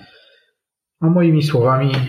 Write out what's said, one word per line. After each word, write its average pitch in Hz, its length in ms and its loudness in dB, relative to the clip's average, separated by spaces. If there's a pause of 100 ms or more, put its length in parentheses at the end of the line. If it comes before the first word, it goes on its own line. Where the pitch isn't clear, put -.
(1000)
A 165 60 -2
moimi 165 360 2
słowami 131 500 0 (160)